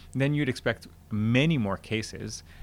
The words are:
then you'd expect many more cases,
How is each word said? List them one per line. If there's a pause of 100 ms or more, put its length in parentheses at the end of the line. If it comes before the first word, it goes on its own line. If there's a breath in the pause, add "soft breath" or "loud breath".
(140 loud breath)
then
you'd
expect (240)
many
more
cases, (200 loud breath)